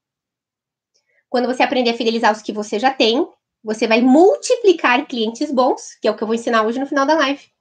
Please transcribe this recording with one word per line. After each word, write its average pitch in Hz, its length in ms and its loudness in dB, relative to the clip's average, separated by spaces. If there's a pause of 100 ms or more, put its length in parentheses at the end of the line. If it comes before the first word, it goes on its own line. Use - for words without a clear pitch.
(1300)
Quando 247 180 -2
você 254 160 -2
aprender 247 280 0
a 233 60 -8
fidelizar 226 340 0
os 220 120 -8
que - 80 -8
você 214 260 -8
já 247 140 0
tem, 240 340 0 (380)
você 220 240 -4
vai 226 140 2
multiplicar 330 1040 2
clientes 233 420 -6
bons, - 500 -2
que - 80 -2
é 208 40 4
o 214 40 -8
que - 60 -14
eu 214 60 -4
vou 226 80 -2
ensinar 233 280 0
hoje 233 140 -4
no 277 80 -4
final 277 200 0
da 302 100 2
live. 285 260 -2 (200)